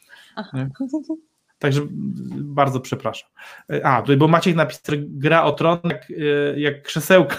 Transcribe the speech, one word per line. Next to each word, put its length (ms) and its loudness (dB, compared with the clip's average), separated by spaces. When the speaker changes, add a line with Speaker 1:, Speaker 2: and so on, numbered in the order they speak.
Speaker 1:
Aha. 180 -10
Speaker 2:
Nie? 140 -4
Także 220 0
bardzo 500 -2
przepraszam. 480 -8
A, 160 4
tutaj, 160 4
bo 120 6
Maciek 280 4
napisał, 320 -2
że 100 0
gra 460 2
o 80 2
tron 320 2
jak, 260 -6
e, 500 -2
jak 220 -2
krzesełka 560 4